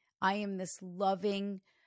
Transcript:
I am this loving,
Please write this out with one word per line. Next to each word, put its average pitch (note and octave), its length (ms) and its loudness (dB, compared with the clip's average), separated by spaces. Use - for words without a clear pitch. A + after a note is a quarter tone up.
I F#3+ 140 4
am G3+ 220 -2
this F#3 260 -6
loving, G3 760 0